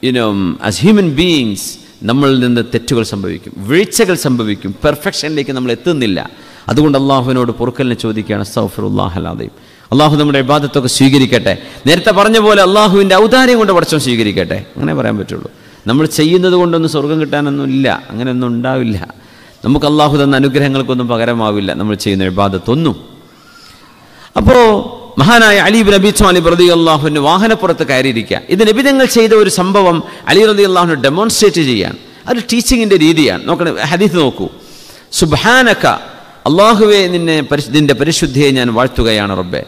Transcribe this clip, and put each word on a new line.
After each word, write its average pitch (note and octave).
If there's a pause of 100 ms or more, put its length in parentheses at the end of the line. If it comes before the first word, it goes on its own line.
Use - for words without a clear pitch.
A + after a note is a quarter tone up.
you B2+
know, A2 (380)
as G#2 (100)
human G3+ (120)
beings C#3 (420)
നമ്മളിൽ C3+
നിന്ന് A#2+ (120)
തെറ്റുകൾ A2+
സംഭവിക്കും, F#2+
വീഴ്ചകൾ F3
സംഭവിക്കും, G#2+
പെർഫെക്ഷനിലേക്ക് D3
നമ്മൾ B2+
എത്തുന്നില്ല. A#2 (400)
അതുകൊണ്ട് D3
അള്ളാഹുവിനോട് C3
പൊറുക്കലിനെ A#2+
ചോദിക്കുകയാണ്, G#2+
അസ്തഗ്ഫിറുല്ലാഹൽ G2
അദീം. A1+ (400)
അള്ളാഹു D3
നമ്മുടെ D3
ഇബാദത്തൊക്കെ C3+
സ്വീകരിക്കട്ടെ. B2+ (340)
നേരത്തെ F3
പറഞ്ഞ G#3+
പോലെ G#3
അള്ളാഹുവിൻ്റെ G3
ഔദാര്യം B3
കൊണ്ട് G3+
പടച്ചവൻ D#3+
സ്വീകരിക്കട്ടെ. G#2 (100)
അങ്ങനെ D#3
പറയാൻ A2+
പറ്റുള്ളൂ. - (360)
നമ്മൾ C#3
ചെയ്യുന്നത് F3
കൊണ്ടൊന്നും E3+
സ്വർഗം D#3
കിട്ടാനൊന്നും C#3+
ഇല്ല, C3+ (220)
അങ്ങനെയൊന്നും B2
ഉണ്ടാവില്ല. A#2+ (520)
നമുക്ക് C#3+
അള്ളാഹു D3
തന്ന C#3
അനുഗ്രഹങ്ങൾക്കൊന്നും C3+
പകരമാവില്ല A2
നമ്മൾ G2+
ചെയ്യുന്ന F#2+
ഇബാദത്തൊന്നും. G2 (1400)
അപ്പോൾ A3 (560)
മഹാനായ G#3+
അലി G3
ഇബ്നു G3+
അബീ G3
ത്വാലിബ് F3+
റളിയല്ലാഹു E3
അൻഹു D3+
വാഹനപ്പുറത്ത് F3
കയറിയിരിക്കുക. B2+
ഇത് G#3+
നബി G#3+
തങ്ങൾ C4+
ചെയ്ത A3+ (100)
ഒരു F#3+
സംഭവം F#3 (240)
അലി F#3+
റളിയല്ലാഹു G3
അൻഹു D3+
ഡെമോൺസ്ട്രേറ്റ് F3+
ചെയ്യാൻ, G#2+ (280)
അതൊരു A#3+ (120)
ടീച്ചിങ്ങിൻ്റെ A3+
രീതിയാണ്. D3+
നോക്കണം, E3+ (160)
ഹദീസ് F3+
നോക്കൂ. B2+ (640)
"സുബ്ഹാനക, G3+ (640)
അല്ലാഹുവേ G3+
നിന്നെ E3
പരിശു-, C#3
നിന്റെ D3
പരിശുദ്ധിയെ C#3+
ഞാൻ B2+
വാഴ്ത്തുകയാണ് A2
റബ്ബേ." F2+